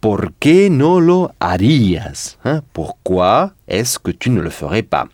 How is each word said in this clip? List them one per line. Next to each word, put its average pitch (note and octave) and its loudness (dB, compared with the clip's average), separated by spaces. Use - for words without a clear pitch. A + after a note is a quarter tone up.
¿Por G2+ -2
qué F#3 4
no E3 2
lo F3 2
harías? F#2+ 0
Hein? D3 -2
Pourquoi F#2 -2
est-ce A2 -4
que - -8
tu - -6
ne A#2+ 2
le D#2+ -4
ferais D#2 -6
pas? - -4